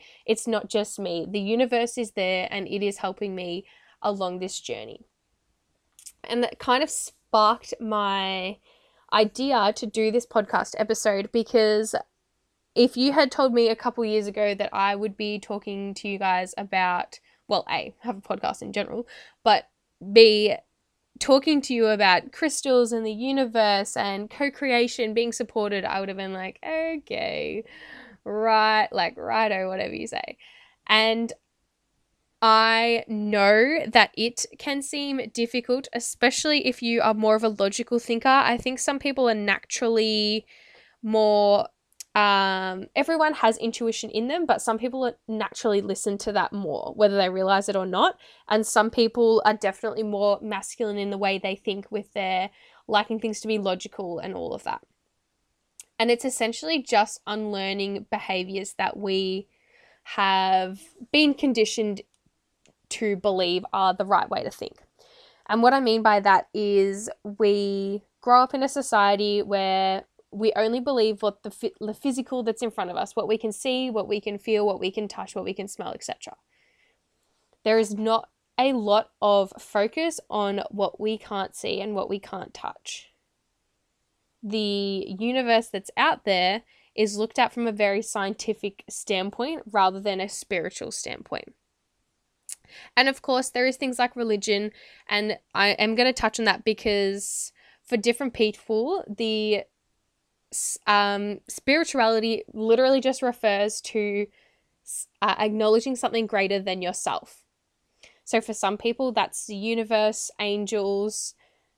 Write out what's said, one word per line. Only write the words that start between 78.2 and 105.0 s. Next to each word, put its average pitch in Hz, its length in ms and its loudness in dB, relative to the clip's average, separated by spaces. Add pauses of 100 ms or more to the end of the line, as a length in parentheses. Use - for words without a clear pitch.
a 269 160 2
lot 214 380 2 (100)
of 202 380 4
focus 311 640 -2 (100)
on 202 400 -2
what 202 300 -4
we 214 180 -2
can't - 380 -8
see - 240 -6
and 208 140 -6
what 190 140 -4
we 196 120 -6
can't - 340 -14
touch. - 560 -14 (1300)
The 202 760 -4
universe 233 520 0
that's 190 260 -10
out - 280 0
there 190 380 2 (320)
is 208 240 -2
looked 226 220 -2
at 240 120 2
from 233 140 -2
a 226 60 -2
very 202 300 2
scientific 202 880 -6
standpoint 208 760 -4 (100)
rather 190 260 2
than 196 220 -2
a 196 80 -4
spiritual - 640 -6
standpoint. - 600 -10 (1400)
And 262 120 4
of 269 140 -4
course, 254 280 0
there 254 160 0
is 262 100 0
things 254 220 -4
like 247 180 0
religion, 208 560 -2 (360)
and 208 300 -2 (160)
I 202 140 4
am 220 260 2
gonna 247 180 2
touch 233 280 -2
on 226 60 0
that 190 180 2
because 202 880 -2 (320)
for 247 120 -2
different 233 380 -2
people, 226 720 -2
the 214 540 -2 (880)
s-, - 240 -6 (100)
um, 202 640 2
spirituality 226 920 0 (100)
literally 240 480 4
just 262 220 -2
refers 214 600 0
to 208 440 -2 (580)
s-, - 220 -12 (160)